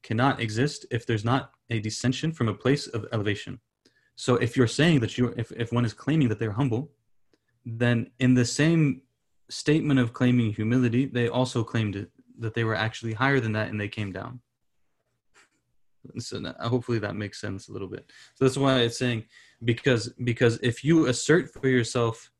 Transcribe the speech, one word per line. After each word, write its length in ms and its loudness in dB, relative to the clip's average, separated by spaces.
cannot 360 0
exist 520 -2
if 140 -6
there's 200 -2
not 260 0
a 100 -2
descension 520 -2
from 160 -2
a 60 -2
place 340 0
of 240 -6
elevation. 480 -4
So 200 2
if 200 0
you're 120 6
saying 340 4
that 160 -4
you, 200 0
if, 140 -6
if 200 -6
one 140 0
is 80 -4
claiming 360 0
that 100 -2
they're 120 -2
humble, 400 -2
then 540 0
in 140 4
the 120 4
same 560 2
statement 500 2
of 140 0
claiming 400 2
humility, 520 0
they 220 -2
also 360 0
claimed 320 -2
it, 140 -8
that 140 -6
they 100 0
were 120 0
actually 380 -4
higher 260 0
than 140 -2
that 160 -2
and 100 -6
they 80 -4
came 240 -8
down. 280 -12
So 200 -12
that, 220 -10
hopefully 380 -2
that 160 -6
makes 260 -8
sense 260 -10
a 40 -20
little 160 -10
bit. 220 -14
So 100 2
that's 120 2
why 240 2
it's 160 0
saying, 280 -2
because, 460 2
because 380 2
if 220 -2
you 240 4
assert 440 2
for 160 -4
yourself 720 0